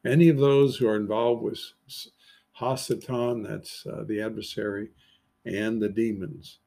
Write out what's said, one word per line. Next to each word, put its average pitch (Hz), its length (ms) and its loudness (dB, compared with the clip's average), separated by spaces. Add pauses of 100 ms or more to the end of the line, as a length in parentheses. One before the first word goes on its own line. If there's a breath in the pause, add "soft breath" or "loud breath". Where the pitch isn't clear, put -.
Any 160 240 8
of 143 80 4
those 139 400 6
who 123 100 2
are 107 80 2
involved 113 480 0
with - 120 -4
s-, - 180 -16 (140)
s-, - 240 -16 (480 soft breath)
Hasatan, 120 840 -4
that's, - 420 -12
uh, 110 180 -10
the 104 160 -4
adversary, 107 720 -6 (540 soft breath)
and 107 360 -2
the 104 80 0
demons 98 760 -4